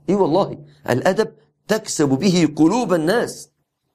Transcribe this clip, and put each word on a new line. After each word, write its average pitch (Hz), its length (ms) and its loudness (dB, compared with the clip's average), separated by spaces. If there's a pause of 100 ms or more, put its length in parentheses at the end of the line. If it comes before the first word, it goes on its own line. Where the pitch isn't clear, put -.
اي 175 60 0
والله، 175 500 0 (260)
الأدب 190 440 0 (340)
تكسب 202 400 -2
به 156 480 2
قلوب 180 380 2
الناس. 170 560 -2 (440)